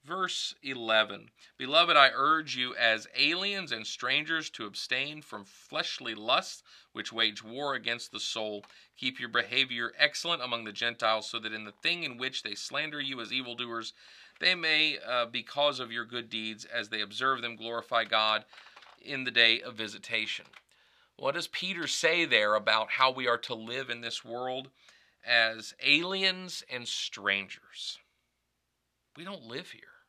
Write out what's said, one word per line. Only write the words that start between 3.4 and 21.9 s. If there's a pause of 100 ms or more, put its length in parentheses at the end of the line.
and
strangers
to
abstain
from
fleshly
lusts (280)
which
wage
war
against
the
soul. (320)
Keep
your
behavior
excellent
among
the
Gentiles,
so
that
in
the
thing
in
which
they
slander
you
as
evildoers, (460)
they
may, (100)
uh,
because
of
your
good
deeds,
as
they
observe
them,
glorify
God (560)
in
the
day
of
visitation." (680)
What
does
Peter
say